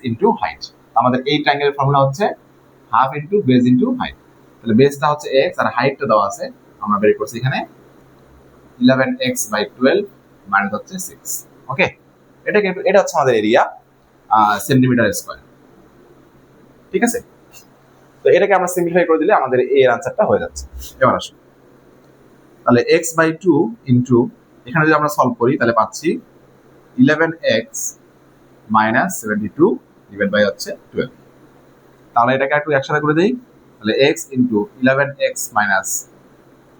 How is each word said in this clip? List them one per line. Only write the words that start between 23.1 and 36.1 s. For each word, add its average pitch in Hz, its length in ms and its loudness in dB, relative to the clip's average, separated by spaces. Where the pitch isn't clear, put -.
by 160 100 2
two 160 180 4
into, 123 260 2
এখানে 151 180 0
যদি 156 140 4
আমরা 147 180 -2
সলভ 127 240 2
করি 123 180 2
তাহলে 117 200 0
পাচ্ছি 143 300 -2
eleven 151 340 4
x - 40 -20
minus 120 340 0
seventy-two 110 500 0
divide 98 260 -4
by 104 140 4
হচ্ছে - 200 -8
twelve। 104 220 -6
তাহলে 120 240 2
এটাকে 139 220 -2
একটু 151 180 -8
একসাথে 151 260 -2
করে 151 160 0
দেই, 208 120 2
তাহলে 110 160 -2
x - 20 -14
into 110 240 0
eleven 135 280 0
x - 40 -12
minus 101 300 -2